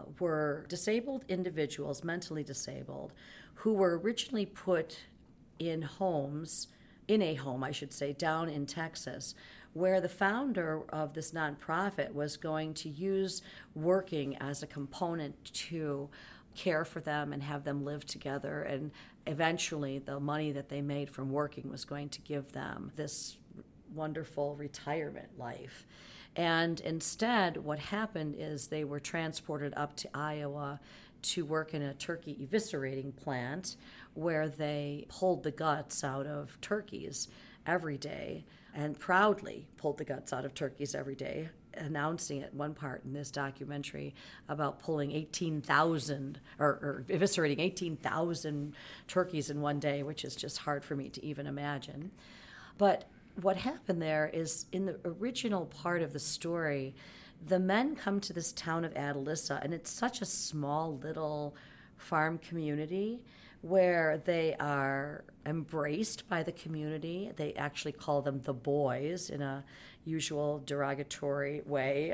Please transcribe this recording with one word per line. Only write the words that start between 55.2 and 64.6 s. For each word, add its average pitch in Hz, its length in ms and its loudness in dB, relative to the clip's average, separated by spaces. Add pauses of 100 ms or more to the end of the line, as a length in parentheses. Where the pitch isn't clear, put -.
part 170 360 0
of 143 120 0
the 147 60 -2
story, 143 760 0 (500)
the 180 140 6
men 226 360 6
come 202 260 2
to 190 120 -6
this 170 200 2
town 165 320 0
of 156 80 -4
Atalissa, 143 680 0
and 151 100 0
it's 165 160 -4
such - 320 0
a 190 40 -2
small 151 720 0
little 151 580 -4 (420)
farm 160 400 2
community 170 840 -2 (400)
where 170 640 6
they 165 340 4
are 139 640 0 (220)